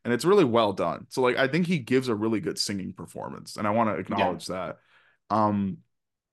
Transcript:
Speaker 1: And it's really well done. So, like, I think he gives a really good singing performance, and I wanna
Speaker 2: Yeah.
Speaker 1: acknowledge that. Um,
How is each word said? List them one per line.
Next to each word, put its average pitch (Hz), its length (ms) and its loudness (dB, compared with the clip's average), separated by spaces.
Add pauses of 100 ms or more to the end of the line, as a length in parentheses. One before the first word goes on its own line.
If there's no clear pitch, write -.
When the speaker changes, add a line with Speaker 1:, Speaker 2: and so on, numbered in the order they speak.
Speaker 1:
And 120 100 -2
it's 120 120 0
really 196 180 6
well 113 300 4
done. 85 360 -2
So, - 120 -2
like, 123 160 4
I 135 100 2
think 160 200 0
he 180 120 0
gives 127 280 0
a 117 80 0
really 107 240 0
good 98 180 -6
singing 95 360 -6
performance, - 600 -14
and 107 120 -4
I 104 40 2
wanna 110 220 2 (140)
Speaker 2:
Yeah. 98 260 0
Speaker 1:
acknowledge 82 140 -12
that. 87 320 -8 (500)
Um, 104 480 0 (560)